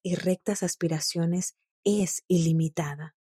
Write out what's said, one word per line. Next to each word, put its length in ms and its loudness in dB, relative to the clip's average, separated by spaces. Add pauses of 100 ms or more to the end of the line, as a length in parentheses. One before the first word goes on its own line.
y 140 -2
rectas 460 -2
aspiraciones 920 -2 (320)
es 380 0
ilimitada. 960 0